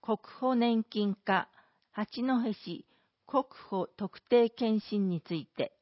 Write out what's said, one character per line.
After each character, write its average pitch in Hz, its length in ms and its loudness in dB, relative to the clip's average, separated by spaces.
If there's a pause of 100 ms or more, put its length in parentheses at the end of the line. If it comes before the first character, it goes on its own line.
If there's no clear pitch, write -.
国 220 180 -2 (200)
保 254 160 0
年 233 300 2
金 208 300 -2
課、 - 340 0 (420)
八 233 340 -6
戸 240 280 0
市 - 320 -10 (400)
国 269 200 0 (240)
保 185 180 -4
特 - 340 -10
定 233 280 4
健 220 300 0
診 202 300 -2
に 170 100 0
つ - 140 -8
い 151 140 -6
て。 - 340 -6